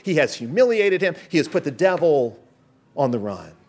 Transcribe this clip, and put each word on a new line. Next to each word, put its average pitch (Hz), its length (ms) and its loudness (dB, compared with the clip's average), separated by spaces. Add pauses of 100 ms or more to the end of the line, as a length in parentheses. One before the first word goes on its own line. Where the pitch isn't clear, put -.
He 190 120 -2
has 147 220 0
humiliated 202 680 0
him. 180 120 0 (140)
He - 80 -2
has 147 100 2
put - 180 -2
the 147 60 -4
devil 151 720 0 (560)
on 139 140 0
the 120 80 -2
run. 92 340 -10 (160)